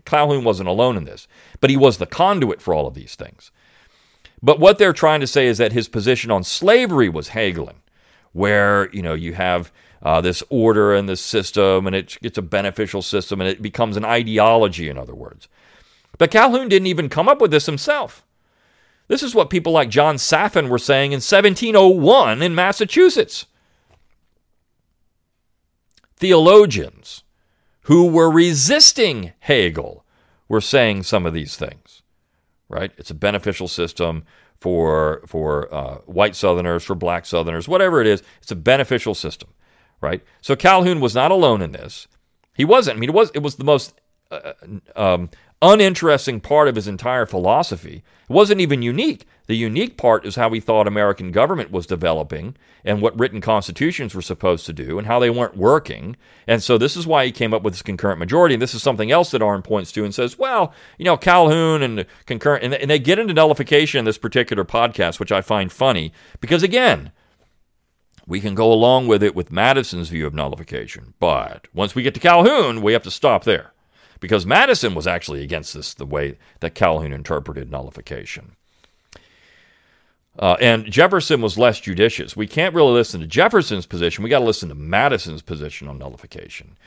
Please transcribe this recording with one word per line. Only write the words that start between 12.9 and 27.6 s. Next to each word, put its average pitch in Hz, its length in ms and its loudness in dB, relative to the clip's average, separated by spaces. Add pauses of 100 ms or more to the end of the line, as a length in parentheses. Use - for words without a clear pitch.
system, 98 400 -6
and 92 80 -2
it 95 140 -6
becomes 107 340 -4
an 104 80 -6
ideology, 110 840 2
in 67 80 -12
other 65 160 -16
words. - 340 -20 (680)
But 165 140 2
Calhoun 247 360 4
didn't 190 200 2
even 160 200 -4
come 170 220 0
up 294 100 4
with 196 120 4
this 147 140 2
himself. 208 580 -6 (840)
This - 140 -2
is 240 140 -4
what 185 140 2
people 170 220 -2
like 147 160 2
John 143 280 2
Safin 156 520 0
were 123 120 0
saying 139 320 0
in 139 80 -4
seventeen 202 560 2
oh 196 100 8
one 175 560 4
in 170 140 -2
Massachusetts. 202 880 0 (2750)
Theologians 170 1040 4 (600)